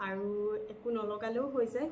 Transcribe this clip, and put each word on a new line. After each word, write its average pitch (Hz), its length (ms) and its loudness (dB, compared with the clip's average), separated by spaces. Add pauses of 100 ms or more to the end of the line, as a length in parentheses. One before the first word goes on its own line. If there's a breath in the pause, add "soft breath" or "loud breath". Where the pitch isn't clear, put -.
আৰু 196 220 0 (460)
একো - 140 -6 (100)
নলগালেও 220 560 0
হৈ 233 200 4
যায়। 285 180 0